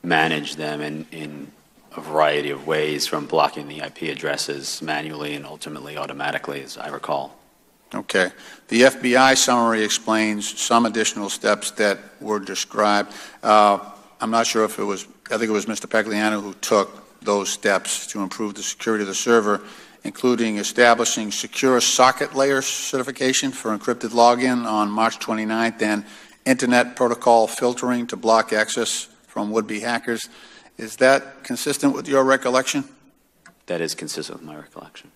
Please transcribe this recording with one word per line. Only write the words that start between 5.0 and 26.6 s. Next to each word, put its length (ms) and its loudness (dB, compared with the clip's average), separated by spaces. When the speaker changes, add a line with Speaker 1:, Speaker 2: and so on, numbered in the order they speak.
Speaker 1:
and 100 -14
ultimately 520 -14
automatically, 680 -8
as 140 -16
I 100 -10
recall. 500 -6
Speaker 2:
Okay. 380 0
The 160 6
F 160 4
B 160 2
I 180 6
summary 480 2
explains 760 -2
some 260 4
additional 440 -2
steps 420 0
that 280 0
were 200 -4
described. 760 0
Uh, 360 6
I'm 120 -4
not 160 2
sure 160 2
if 160 -2
it 60 -2
was, 200 -6
I 100 -4
think 120 0
it 20 0
was 160 0
Mister 180 -6
Pagliano 560 0
who 140 -12
took 680 -2
those 280 0
steps 580 -2
to 140 -10
improve 340 -8
the 80 -12
security 400 -2
of 60 -4
the 40 -8
server, 480 2
including 520 0
establishing 720 2
secure 500 2
socket 520 4
layer 280 2
certification 880 -2
for 260 -4
encrypted 340 -4
login 540 4
on 240 0
March 300 0
twenty-ninth, 640 -2
and 240 0
internet 500 2